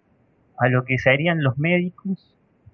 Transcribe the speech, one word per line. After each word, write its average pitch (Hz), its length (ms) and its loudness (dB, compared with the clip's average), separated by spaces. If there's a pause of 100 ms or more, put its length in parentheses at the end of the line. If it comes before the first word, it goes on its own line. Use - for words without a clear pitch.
(580)
a 127 120 2
lo 127 160 0
que 131 120 -2
serían 151 460 2
los 127 140 0
médicos 175 760 -4 (420)